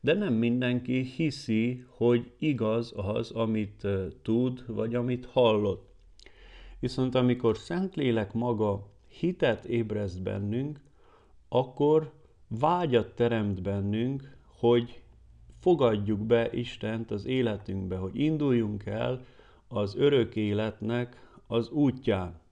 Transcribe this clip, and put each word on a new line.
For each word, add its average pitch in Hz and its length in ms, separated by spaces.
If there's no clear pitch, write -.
de 143 140
nem 196 200
mindenki 123 680
hiszi, 127 840
hogy 120 500
igaz 117 580
az, 107 340
amit, 110 540
ö, 98 220
tud, 123 440
vagy 113 280
amit 123 320
hallott. 104 680
Viszont 127 360
amikor 123 420
Szentlélek 139 760
maga 110 600
hitet 160 460
ébreszt 107 580
bennünk, 104 580
akkor 147 640
vágyat 143 680
teremt 110 480
bennünk, 107 760
hogy 120 560
fogadjuk 110 600
be 117 320
Istent 113 580
az 104 160
életünkbe, 101 720
hogy 95 220
induljunk 131 680
el 120 380
az 104 280
örök 139 400
életnek 110 1120
az 117 240
útján. 104 800